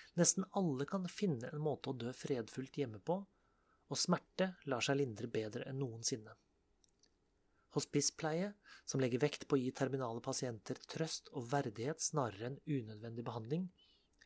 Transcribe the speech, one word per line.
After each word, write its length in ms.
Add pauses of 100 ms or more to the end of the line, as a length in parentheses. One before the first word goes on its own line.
(200)
Nesten 240 (120)
alle 320
kan 220
finne 400
en 140
måte 260
å 60
dø 180
fredfullt 640
hjemme 220
på, 160 (720)
og 120
smerte 520 (180)
lar 160
seg 160
lindre 300
bedre 360
enn 140
noensinne. 540 (1400)
Hospicepleie, 760 (320)
som 180
legger 220
vekt 240
på 80
å 40
gi 140
terminale 500
pasienter 540 (120)
trøst 420
og 180
verdighet 540
snarere 460
enn 140
unødvendig 640
behandling, 400 (600)